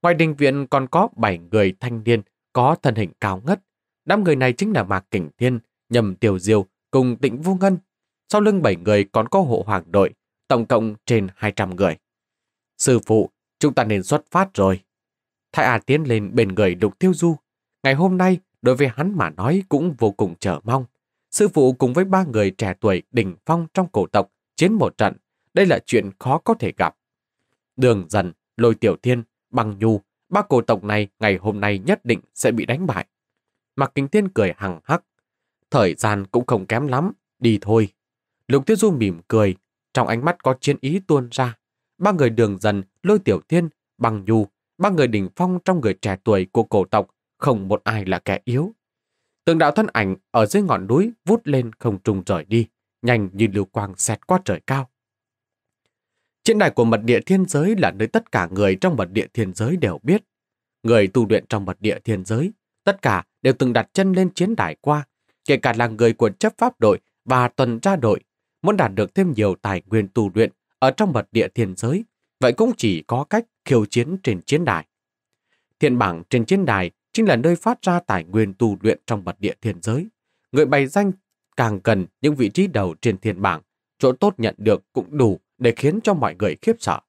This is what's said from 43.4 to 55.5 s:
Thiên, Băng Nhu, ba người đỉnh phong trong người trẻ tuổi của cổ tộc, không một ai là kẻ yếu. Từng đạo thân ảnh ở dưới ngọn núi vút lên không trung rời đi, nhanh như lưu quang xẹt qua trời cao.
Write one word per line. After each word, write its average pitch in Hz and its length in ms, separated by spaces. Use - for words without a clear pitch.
Thiên, 170 200
Băng 110 260
Nhu, 107 220
ba 202 120
người 156 160
đỉnh 104 300
phong 180 280
trong 185 160
người 113 140
trẻ 98 300
tuổi 95 280
của 117 100
cổ 104 220
tộc, 101 260
không 104 300
một 104 160
ai 107 200
là 92 140
kẻ 98 260
yếu. 147 300
Từng 165 140
đạo 151 120
thân 220 220
ảnh 95 240
ở 113 160
dưới 202 160
ngọn 104 240
núi 175 260
vút 220 200
lên 127 280
không 101 260
trung 95 280
rời 85 180
đi, 113 220
nhanh 117 300
như 104 200
lưu 98 120
quang 101 320
xẹt - 300
qua 185 180
trời 87 220
cao. 135 240